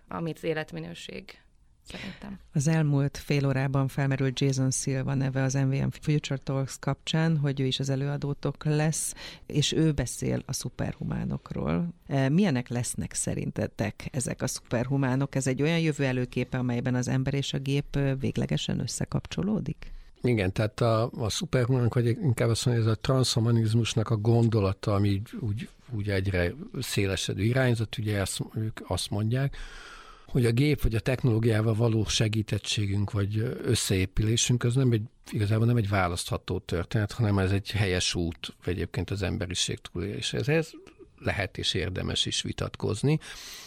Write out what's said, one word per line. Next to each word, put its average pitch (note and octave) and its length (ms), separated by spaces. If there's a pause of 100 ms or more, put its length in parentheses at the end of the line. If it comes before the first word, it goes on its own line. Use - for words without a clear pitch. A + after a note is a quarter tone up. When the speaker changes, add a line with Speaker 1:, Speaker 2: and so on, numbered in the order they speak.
Speaker 1:
amit E3 360
életminőség. D#3+ 960 (540)
Szerintem. G3 480 (140)
Speaker 2:
Az C#3+ 140
elmúlt D3 500
fél C#3+ 300
órában C3+ 400
felmerült C3+ 520
Jason C3 320
Silva C3 420
neve C3+ 280
az C3 120
M C3+ 160
V C3+ 40
M C3+ 160 (120)
Future D3 420
Talks C3+ 360
kapcsán, D#3+ 580
hogy C#3 220
ő C3+ 60
is C3 140
az C3+ 100
előadótok C#3+ 760
lesz, D3+ 500 (320)
és - 260
ő D#3+ 200
beszél C3 540
a B2+ 80
szuperhumánokról. - 1300 (200)
E, C3+ 220
milyenek D3 380
lesznek - 460
szerintetek - 960
ezek - 300
a B2 60
szuperhumánok? C3+ 880
Ez C3+ 120
egy C3 140
olyan E3 180
jövő D3+ 240
előképe, B2+ 540
amelyben B2 380
az B2 120
ember C3 260
és C#3 200
a D3 60
gép, C#3 360
ö, C#3 200
véglegesen C3+ 640
összekapcsolódik? - 1120 (300)
Speaker 3:
Igen, A2 300
tehát G#2+ 300
a, A2+ 300
a A#2 180
szuperhumánok, B2 640
vagy A#2+ 140
inkább A#2+ 420
azt A2+ 160
mondja, A#2 180
ez A2 60
a A2 60
transhumanizmusnak A#2 1120
a A#2 80
gondolata, A2 760
ami G2+ 160
úgy, G2+ 200 (100)
úgy, A#2+ 300 (220)
úgy G#2 180
egyre F#2+ 440 (260)
szélesedő G2 640
irányzat, A#2+ 540
ugye G#2+ 240
azt, - 180 (160)
ők A2 320
azt - 220
mondják, A#2 480 (680)
hogy B2 180
a A2+ 60
gép C3+ 300
vagy - 140
a A2 40
technológiával A2+ 760
való A2 320
segítettségünk G#2 1080
vagy G#2 260 (260)
összeépülésünk, A2 1000
az A#2+ 120
nem C3 160
egy, A2+ 100 (300)
igazából A2 340
nem A#2+ 120
egy G2+ 120
választható F2+ 680
történet, G2 520
hanem G#2 260
ez F#2 140
egy G2 200
helyes F#2 440
út E2+ 400 (100)
egyébként F2+ 440
az G2 120
emberiség F2+ 560
túléléséhez. A2+ 720
Ez D#3+ 200 (500)
lehet G2 380
és - 160
érdemes F2+ 520
is - 160
vitatkozni. G2+ 800 (480)